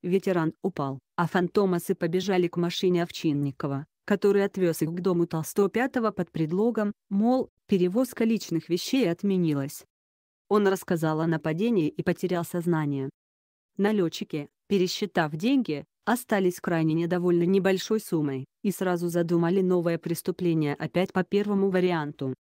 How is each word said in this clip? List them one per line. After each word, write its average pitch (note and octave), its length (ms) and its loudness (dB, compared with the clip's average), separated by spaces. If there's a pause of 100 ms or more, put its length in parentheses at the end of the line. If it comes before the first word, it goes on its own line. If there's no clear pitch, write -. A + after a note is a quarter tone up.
Ветеран F3+ 500 0 (100)
упал, C#3 360 -4 (180)
а E3+ 100 0
фантомасы F#3 680 0
побежали F3+ 520 0
к F3 120 -4
машине F3 440 0
Овчинникова, C#3+ 840 -4 (180)
который G3+ 400 2
отвез F3+ 380 0
их D#3 80 0
к F3 100 -8
дому F3 260 2
Толстопятова G#3 840 -2
под F3+ 200 -6
предлогом, G3+ 640 -2 (160)
мол, A3+ 400 0 (180)
перевозка G3+ 580 0
личных F#3+ 440 -2
вещей F#3 420 0
отменилась. E3 760 0 (640)
Он G3+ 180 4
рассказал D#3+ 540 0
о D#3+ 40 0
нападении E3 640 0
и - 140 -6
потерял F3 420 -2
сознание. D#3 640 -2 (720)
Налетчики, F#3+ 720 -2 (180)
пересчитав F3 680 0
деньги, F3 520 0 (180)
остались G3+ 560 0
крайне D#3+ 320 0
недовольны E3+ 540 2
небольшой F#3+ 540 2
суммой C#3 440 -2 (180)
и G3 100 0
сразу F3 360 -2
задумали E3+ 540 2
новое F3 340 2
преступление E3 800 -2
опять F3 380 -2
по F#3 100 0
первому G3 480 0
варианту. D#3 720 -2